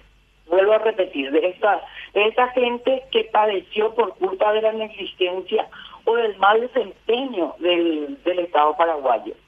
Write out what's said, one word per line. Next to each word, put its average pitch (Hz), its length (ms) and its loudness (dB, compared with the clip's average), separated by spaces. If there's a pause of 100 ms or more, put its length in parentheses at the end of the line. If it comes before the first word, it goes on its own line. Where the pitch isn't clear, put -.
(480)
vuelvo 190 260 4
a 220 60 6
repetir, 180 520 -2
de 156 180 2
esta, 190 320 0 (320)
de 208 140 2
esta 247 220 2
gente 247 600 -2
que 220 140 0
padeció 214 680 0
por 220 240 0
culpa 214 360 0
de 220 80 0
la 220 120 2
negligencia 196 920 -4 (380)
o 226 100 2
del 226 220 -2
mal 214 240 4
desempeño 233 1000 -2
del, 160 640 0
del 180 160 -2
Estado 151 380 2
paraguayo. 143 560 0 (140)